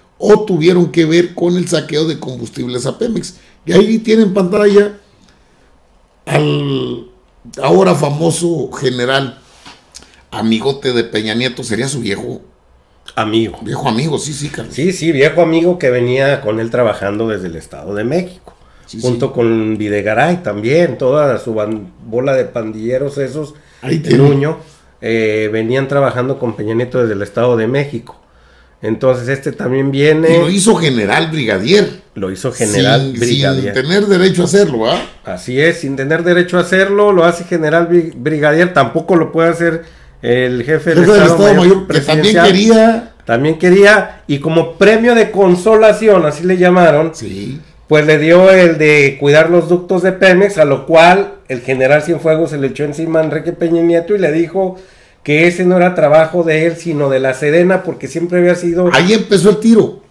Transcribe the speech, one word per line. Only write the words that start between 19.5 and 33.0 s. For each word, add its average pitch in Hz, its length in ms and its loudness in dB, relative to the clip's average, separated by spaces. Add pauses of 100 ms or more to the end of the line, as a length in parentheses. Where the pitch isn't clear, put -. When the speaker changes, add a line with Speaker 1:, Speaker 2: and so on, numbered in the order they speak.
Speaker 2:
Videgaray 107 640 -2
también, 123 560 -2
toda 139 400 0
su 110 160 -8
ban-, 104 380 -6 (140)
bola 127 280 -4
de 127 100 0
pandilleros 120 760 -6
esos, 139 360 -8 (280)
Speaker 1:
Ahí 135 140 -2
Speaker 2:
el 147 60 -4
Speaker 1:
tiene. 151 160 2
Speaker 2:
Nuño, 143 400 2 (420)
eh, 110 520 -2
venían 123 360 -2
trabajando 131 500 -2
con 117 180 -6
Peña 110 180 -6
Nieto 123 260 -2
desde 113 140 0
el 98 80 -6
Estado 120 340 -2
de 110 100 -2
México. 139 500 -6 (640)
Entonces 120 460 -2
este 135 240 -6
también 135 380 -4
viene. 156 460 2
Speaker 1:
Y 170 40 4
lo 180 80 0
hizo 196 280 2
general 143 540 -2
brigadier. 143 720 -2 (120)
Speaker 2:
Lo 95 160 -8
hizo 113 200 -8
general 110 640 0